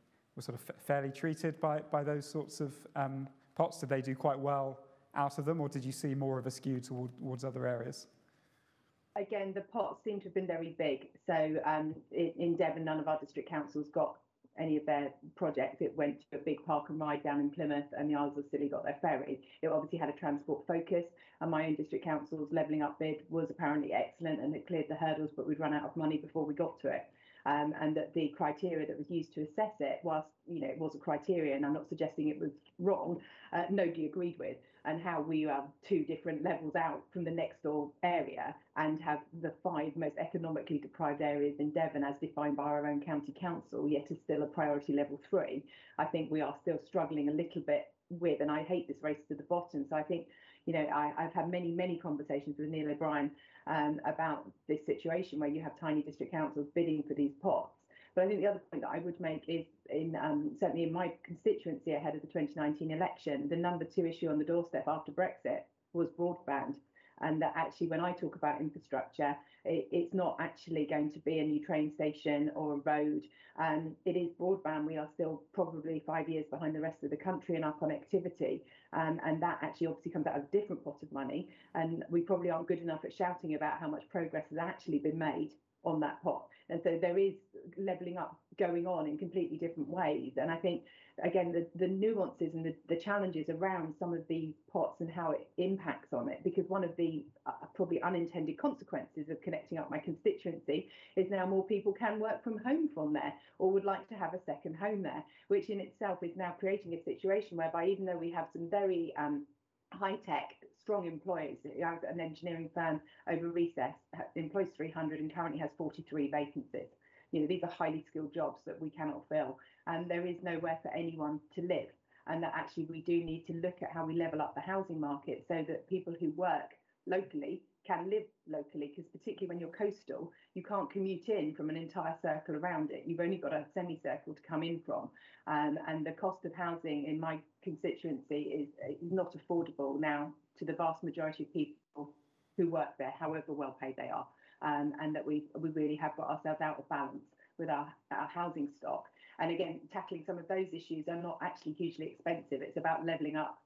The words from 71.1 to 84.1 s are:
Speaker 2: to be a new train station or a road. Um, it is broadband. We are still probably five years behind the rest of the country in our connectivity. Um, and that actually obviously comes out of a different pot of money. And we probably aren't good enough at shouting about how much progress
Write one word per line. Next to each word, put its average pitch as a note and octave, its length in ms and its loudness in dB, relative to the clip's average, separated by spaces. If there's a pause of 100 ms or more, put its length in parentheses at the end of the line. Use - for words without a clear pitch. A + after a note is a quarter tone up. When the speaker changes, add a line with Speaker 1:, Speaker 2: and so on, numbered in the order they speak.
Speaker 2:
to - 80 -10
be D#3+ 180 2
a D3+ 60 4
new D3+ 200 2
train D3+ 300 2
station D3+ 600 2
or D3+ 180 0
a C#3+ 40 0
road. D3+ 480 2 (340)
Um, D#3+ 360 2 (120)
it F3+ 100 4
is E3+ 140 0 (100)
broadband. E3 460 2
We D#3 100 -2
are D3+ 160 -2
still D#3+ 300 -2 (100)
probably D#3+ 540 -2
five D#3+ 240 0
years D#3 200 0
behind D#3+ 240 0
the D#3 60 -2
rest D#3+ 240 -4
of C#3+ 60 0
the D3 60 -2
country F3+ 400 0
in D#3+ 80 2
our D3+ 100 2
connectivity. E3+ 880 0 (320)
Um, D#3+ 300 2
and D#3 180 2
that E3+ 180 2
actually D#3+ 280 0
obviously - 240 -4
comes D#3+ 140 0
out - 100 0
of C#3+ 80 0
a - 20 -14
different G3 360 0
pot D3 200 -6
of D3+ 100 -14
money. C#3 360 -4 (260)
And E3 340 0
we E3+ 140 4
probably F3 260 2
aren't E3 200 0
good E3+ 120 2
enough D#3+ 240 -4
at - 80 -6
shouting F3+ 420 0
about D#3 240 0
how D#3+ 80 -4
much D3+ 220 -4
progress D#3 400 -2